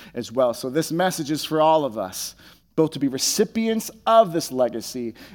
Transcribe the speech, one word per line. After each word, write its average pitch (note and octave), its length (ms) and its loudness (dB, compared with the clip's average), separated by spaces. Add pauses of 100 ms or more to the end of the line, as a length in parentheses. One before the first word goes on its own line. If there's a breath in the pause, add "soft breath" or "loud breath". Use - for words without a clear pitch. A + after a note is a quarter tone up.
(160 loud breath)
as A#2 160 -8
well. A#2+ 220 2
So B2+ 160 -8
this D3+ 220 -2
message E3 380 -2
is D3+ 160 -4
for D#3+ 160 2
all D#3 240 4
of A2 120 -6
us, - 380 -8 (400 loud breath)
both D#3 160 2
to C#3 80 -8
be C#3 80 2
recipients A3 840 -2 (160)
of A3 260 6
this D#3+ 180 -4
legacy A#2+ 600 -2 (220 loud breath)